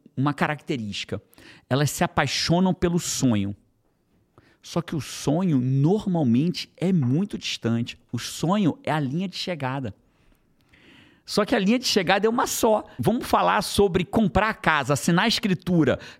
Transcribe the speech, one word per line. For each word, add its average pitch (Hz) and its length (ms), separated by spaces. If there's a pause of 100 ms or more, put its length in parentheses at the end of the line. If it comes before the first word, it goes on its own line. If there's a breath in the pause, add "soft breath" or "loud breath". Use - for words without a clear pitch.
(160)
uma 143 180
característica. 139 880 (480 loud breath)
Elas 139 220
se - 100
apaixonam 170 720
pelo 175 240
sonho. 104 560 (1080 soft breath)
Só - 200
que - 140
o 139 60
sonho, 156 580
normalmente, 147 1160
é 185 160
muito 156 440
distante. - 600 (140)
O 120 80
sonho 180 640
é - 80
a 156 80
linha 151 280
de - 100
chegada. 135 560 (1400 soft breath)
Só 208 160
que - 80
a 240 60
linha 208 180
de 240 80
chegada 190 400
é 226 40
uma 240 180
só. 220 360 (140 loud breath)
Vamos 220 300
falar 196 340
sobre 190 420
comprar 214 460
a 214 60
casa, 147 380
assinar 175 320
a - 20
escritura. 180 720 (200 loud breath)